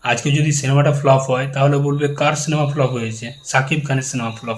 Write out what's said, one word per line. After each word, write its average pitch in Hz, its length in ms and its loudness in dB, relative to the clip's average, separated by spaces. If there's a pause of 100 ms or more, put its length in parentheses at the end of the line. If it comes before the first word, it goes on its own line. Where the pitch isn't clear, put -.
আজকে 127 280 0
যদি 147 200 2
সিনেমাটা 139 400 2
ফ্লপ 135 280 4
হয়, 135 340 -2
তাহলে 143 240 2
বলবে, 143 380 0
"কার 147 200 0
সিনেমা 151 320 0
ফ্লপ 139 240 0
হয়েছে? 117 420 -6 (120)
সাকিব 139 420 0
খানের 131 160 -2
সিনেমা 117 280 -6
ফ্লপ 113 260 -8